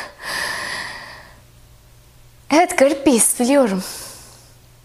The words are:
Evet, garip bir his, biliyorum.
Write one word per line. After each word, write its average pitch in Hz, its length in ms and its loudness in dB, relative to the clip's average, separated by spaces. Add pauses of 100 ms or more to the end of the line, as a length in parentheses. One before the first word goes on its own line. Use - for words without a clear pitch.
(2500)
Evet, 349 260 2
garip 285 280 4
bir 302 60 8
his, - 280 2
biliyorum. 240 440 2 (1000)